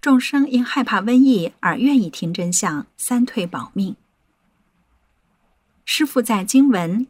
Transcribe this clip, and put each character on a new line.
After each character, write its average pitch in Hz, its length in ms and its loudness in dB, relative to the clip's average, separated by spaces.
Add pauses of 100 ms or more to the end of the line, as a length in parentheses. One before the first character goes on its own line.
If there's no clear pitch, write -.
众 262 200 4
生 277 300 0
因 247 120 2
害 247 220 -2
怕 202 160 -2
瘟 214 140 -2
疫 247 460 4
而 170 160 -2
愿 269 260 2
意 165 80 -4
听 170 220 -6
真 180 200 -4
相， 170 340 -4 (120)
三 247 260 0
退 196 220 -6
保 151 260 -10
命。 196 240 -6 (1900)
师 - 180 -2
父 269 160 -2
在 208 240 -2
经 262 240 4
文 196 420 0